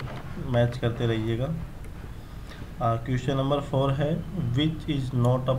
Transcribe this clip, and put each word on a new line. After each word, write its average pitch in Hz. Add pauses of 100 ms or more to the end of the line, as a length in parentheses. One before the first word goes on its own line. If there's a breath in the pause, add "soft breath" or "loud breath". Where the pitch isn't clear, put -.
(460)
match 120
करते 117
रहिएगा। 113 (1300 loud breath)
आ, 117
question 127
number 139
four 135
है, 147 (280)
which 151
is 135
not 123
a 131